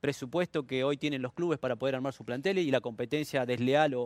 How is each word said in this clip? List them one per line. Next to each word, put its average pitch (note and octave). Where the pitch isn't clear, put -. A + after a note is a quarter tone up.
presupuesto C#3+
que C3
hoy C#3+
tienen C#3
los B2+
clubes E3+
para B2+
poder C3
armar C3
su C#3
plantel C#3
y D#3+
la B2+
competencia B2+
desleal C3
o, B2